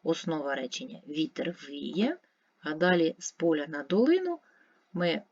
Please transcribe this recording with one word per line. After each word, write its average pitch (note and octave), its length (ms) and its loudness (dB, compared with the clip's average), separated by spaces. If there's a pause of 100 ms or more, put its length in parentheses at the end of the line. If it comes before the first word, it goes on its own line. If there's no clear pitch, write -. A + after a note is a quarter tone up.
Основа D#3 520 -2
речення. - 520 -8
Вітер D3+ 420 -4 (200)
віє, D#3+ 480 -2 (460)
а D3+ 100 -4
далі E3+ 460 4
з - 120 -10
поля D#3 360 0
на D3 160 -8
долину E4 560 2 (540)
ми E3+ 280 0 (100)